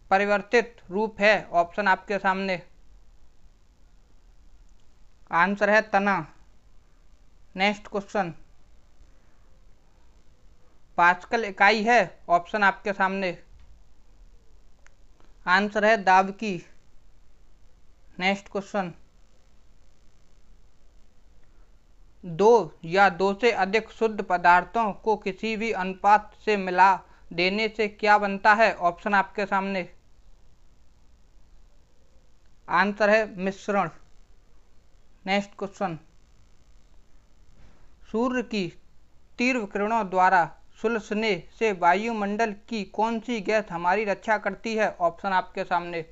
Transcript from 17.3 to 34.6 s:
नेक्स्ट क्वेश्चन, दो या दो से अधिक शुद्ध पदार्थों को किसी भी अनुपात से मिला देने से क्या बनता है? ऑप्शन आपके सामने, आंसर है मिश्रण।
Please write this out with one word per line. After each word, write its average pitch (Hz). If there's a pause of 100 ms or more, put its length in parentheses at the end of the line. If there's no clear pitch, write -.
नेक्स्ट 196
क्वेश्चन, 190 (3250)
दो 185
या 190
दो 190
से 233
अधिक 196
शुद्ध 220
पदार्थों 180
को 220
किसी 208
भी 220
अनुपात 190 (120)
से 214
मिला 185 (380)
देने 190
से 214
क्या 208
बनता 202
है? 214
ऑप्शन 175
आपके 190
सामने, 196 (2750)
आंसर 202
है 220 (120)
मिश्रण। 190 (1400)